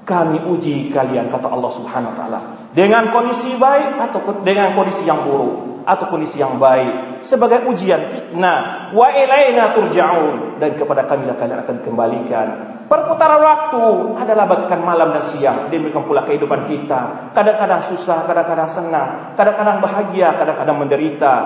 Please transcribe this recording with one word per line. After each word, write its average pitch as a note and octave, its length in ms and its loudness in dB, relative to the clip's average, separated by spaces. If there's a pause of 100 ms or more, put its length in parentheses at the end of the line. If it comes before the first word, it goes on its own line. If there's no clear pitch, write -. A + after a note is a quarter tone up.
Kami E3+ 460 0
uji D3+ 400 -2
kalian, B2+ 400 0
kata B2 240 -4
Allah B2 160 -2
Subhanahu A#2+ 420 -6
wa - 60 -10
taala, G#2 220 -8 (340)
dengan G#3+ 400 4
kondisi B3 480 0
baik C#4+ 480 2
atau G3 160 -4
ke-, G3+ 160 -4
dengan G3 320 2
kondisi - 320 0
yang D3+ 160 0
buruk C3+ 640 -4
atau F3 240 0
kondisi D#3 320 -4
yang C3 160 -2
baik C3 640 2
sebagai A#3+ 480 2
ujian F3 400 0
fitnah. - 800 -2
Wa B3 240 6
ilaina C4 640 4
turja'un, E3 800 0
dan D3 180 -2
kepada C#3 300 0
kamilah C3 340 -2
kalian A#2+ 220 -4
akan A#2+ 240 -6
kembalikan. A2+ 600 -2 (420)
Perputaran D#4 560 4
waktu C4 400 2 (320)
adalah G#3+ 320 2
bagaikan F3 320 0
malam E3 320 2
dan D3 80 -2
siang. C3+ 480 -2
Demikian D3+ 400 -4
pula C#3 160 0
kehidupan C#3 400 -2
kita. C#3 720 -6
Kadang-kadang G3+ 480 2
susah, E3+ 400 -4
kadang-kadang E3 400 0
senang, D#3+ 720 -4
kadang-kadang G#3 400 2
bahagia, F#3 560 0
kadang-kadang D3 480 0
menderita C#3+ 520 0 (120)